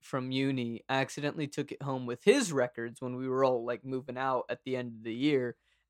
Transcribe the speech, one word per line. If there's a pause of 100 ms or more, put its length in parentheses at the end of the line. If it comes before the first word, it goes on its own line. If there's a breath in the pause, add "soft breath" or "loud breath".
from
uni
accidentally
took
it
home
with
his
records
when
we
were
all,
like,
moving
out
at
the
end
of
the
year. (340)